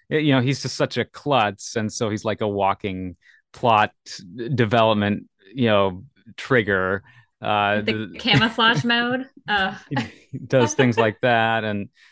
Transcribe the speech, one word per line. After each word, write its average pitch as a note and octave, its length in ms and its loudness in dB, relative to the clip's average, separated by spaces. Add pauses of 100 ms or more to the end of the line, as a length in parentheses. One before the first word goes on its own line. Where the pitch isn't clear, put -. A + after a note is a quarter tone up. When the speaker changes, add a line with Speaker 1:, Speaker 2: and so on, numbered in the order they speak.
Speaker 1:
y-, D3+ 100 0
you D3+ 140 2
know, C3+ 60 4
he's C3 220 -2
just - 160 -8
such C#3+ 200 -2
a A#2 60 0
klutz, A2 720 -2
and G#2+ 160 -2
so A2+ 180 -4
he's G#2 140 -4
like G#2+ 160 -4
a A2 80 -2
walking F#2+ 680 -4 (340)
plot G#2+ 400 2 (640)
development, G#2+ 680 2 (280)
you A#2+ 140 0
know, G2 360 2 (340)
trigger. G2 680 0 (380)
Uh, G#2 400 0
Speaker 2:
The G#2+ 320 -4
Speaker 1:
the - 60 -16
Speaker 2:
camouflage A3+ 640 2
Speaker 1:
<laughs> A#3 120 0
Speaker 2:
mode. B3 320 -4 (220)
Ugh. G3+ 260 -2 (140)
Speaker 1:
He, C#3+ 60 -6 (360)
he C3 80 -10
does B2 340 2
things B2 240 2
like A2 240 2
that, A2+ 440 2
and G#2 240 -4 (220)